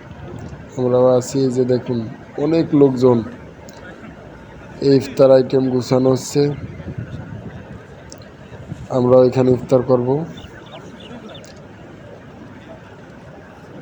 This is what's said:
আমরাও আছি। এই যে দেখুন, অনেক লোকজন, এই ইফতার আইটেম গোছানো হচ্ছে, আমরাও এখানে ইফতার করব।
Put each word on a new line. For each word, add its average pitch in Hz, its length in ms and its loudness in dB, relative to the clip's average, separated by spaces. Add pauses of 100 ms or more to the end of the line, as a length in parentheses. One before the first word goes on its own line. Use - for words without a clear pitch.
(760)
আমরাও 127 400 2
আছি। 123 220 -2
এই 131 120 0
যে 127 140 0
দেখুন, 123 440 -2 (300)
অনেক 165 360 0
লোকজন, 127 480 4 (1600)
এই 139 160 4
ইফতার 131 340 4
আইটেম 131 400 4
গোছানো 127 400 0
হচ্ছে, 143 420 -2 (2500)
আমরাও 127 340 6
এখানে 127 280 4
ইফতার 123 300 2
করব। 127 420 0 (3500)